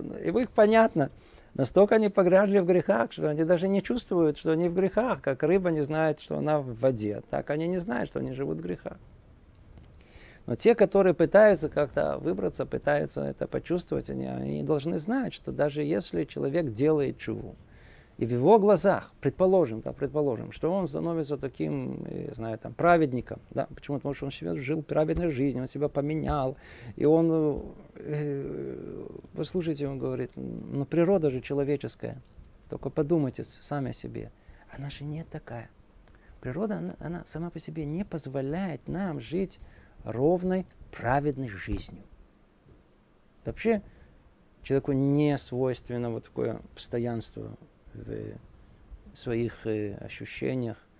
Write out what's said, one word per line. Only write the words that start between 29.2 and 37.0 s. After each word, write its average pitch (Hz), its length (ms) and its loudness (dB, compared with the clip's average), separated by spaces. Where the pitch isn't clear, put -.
послушайте, 156 520 -4
он 135 100 -6
говорит, 127 380 -4
"Ну, 131 500 -6
природа 165 460 4
же 127 100 -4
человеческая, 135 800 -4
только - 200 -8
подумайте 147 560 0
с-, - 160 -20
сами 139 280 -4
о 117 40 -8
себе, 117 380 -10
она 139 140 -10
же 139 140 -12
не 151 180 -8
такая". 120 460 -12
Природа, 180 380 -4
она, 170 220 -8
она 165 260 -8